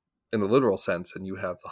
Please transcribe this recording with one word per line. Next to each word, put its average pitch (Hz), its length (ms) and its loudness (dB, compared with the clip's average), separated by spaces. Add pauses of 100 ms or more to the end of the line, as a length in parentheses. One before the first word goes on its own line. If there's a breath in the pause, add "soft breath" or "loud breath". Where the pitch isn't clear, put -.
(320)
in 113 80 0
a 98 60 2
literal 113 320 4
sense, 90 360 -4
and 92 120 -8
you 95 100 -6
have 95 260 -6
the - 100 -16